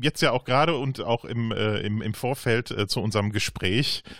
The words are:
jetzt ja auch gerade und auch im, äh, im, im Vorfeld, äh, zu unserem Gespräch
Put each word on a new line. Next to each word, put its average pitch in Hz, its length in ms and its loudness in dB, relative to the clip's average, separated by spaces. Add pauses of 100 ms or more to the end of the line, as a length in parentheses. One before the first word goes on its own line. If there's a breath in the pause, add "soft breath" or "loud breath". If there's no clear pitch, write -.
jetzt 147 200 0
ja 147 100 4
auch 127 140 0
gerade 151 320 2
und 135 220 -2
auch 117 260 0
im, 117 260 -2
äh, 104 280 0
im, 107 220 -2
im 107 140 -2
Vorfeld, 123 560 0
äh, 101 160 -2
zu - 140 -2
unserem 104 300 2
Gespräch 104 720 0 (160 loud breath)